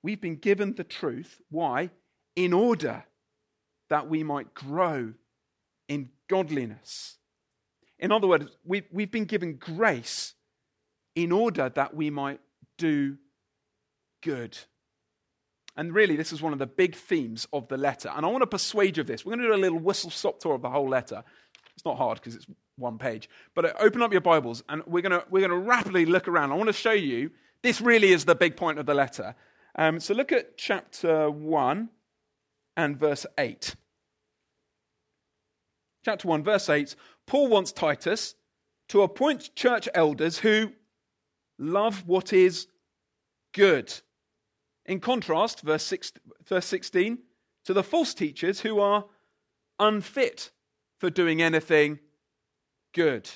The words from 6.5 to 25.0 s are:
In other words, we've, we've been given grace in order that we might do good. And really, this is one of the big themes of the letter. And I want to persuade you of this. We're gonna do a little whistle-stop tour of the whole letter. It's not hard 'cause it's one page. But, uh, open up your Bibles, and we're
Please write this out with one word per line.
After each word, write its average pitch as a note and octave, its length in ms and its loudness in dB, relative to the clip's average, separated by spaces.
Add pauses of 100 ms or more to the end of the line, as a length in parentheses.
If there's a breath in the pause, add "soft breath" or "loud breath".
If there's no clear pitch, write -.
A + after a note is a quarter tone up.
In F#3 140 0
other G3+ 160 4
words, D3 180 4 (180)
we've, F#3 280 -4
we've G3+ 180 -4
been A3 140 -2
given E3+ 320 -4
grace E3 800 -4 (840)
in E3+ 160 0
order F#3+ 380 2
that C#3 240 -2
we D3+ 140 -4
might C#3 320 -6 (380)
do C#3+ 400 0 (1040)
good. B2 340 -8 (1200)
And E3 160 -8
really, F#3 240 4
this D#3 160 -6
is D3+ 80 -10
one D#3 120 -4
of C#3 80 -6
the C3+ 60 -2
big F3 280 0
themes A#2 580 -6
of C#3 160 -6
the C3+ 80 -6
letter. C3+ 380 -4
And D3+ 100 -6
I F3 40 0
want C4 140 0
to - 40 2
persuade G3 500 -2
you D#3 60 -2
of A#2+ 60 -4
this. A#2 180 -8
We're G3+ 60 -6
gonna A#3+ 160 -2
do A3 60 4
a - 20 2
little F#3 220 0
whistle-stop E3 600 -4
tour D3+ 160 -2
of B2 80 -6
the B2+ 80 -6
whole C3+ 180 0
letter. A#2+ 360 -4 (500 soft breath)
It's - 100 -20
not D#3 140 -4
hard A2+ 240 -2
'cause A#2 140 -14
it's - 100 -20 (300)
one A#2+ 200 -8
page. A2 320 -8 (260 soft breath)
But, - 120 0
uh, - 120 0
open G#3+ 220 4
up A#3 120 2
your F3+ 100 4
Bibles, B2+ 480 2
and D#3 160 -6
we're E3+ 160 0